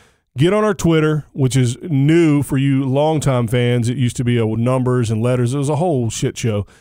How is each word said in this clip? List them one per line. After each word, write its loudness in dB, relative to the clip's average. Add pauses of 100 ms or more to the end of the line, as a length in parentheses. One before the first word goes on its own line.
(380)
Get 4
on 2
our 0
Twitter, 2
which 0
is 0
new 2
for -2
you 0
longtime 0
fans. 0
It -2
used -2
to -4
be 0
a 0
numbers 0
and -2
letters. 0
It -4
was -2
a -2
whole -2
shit -6
show. -2 (160)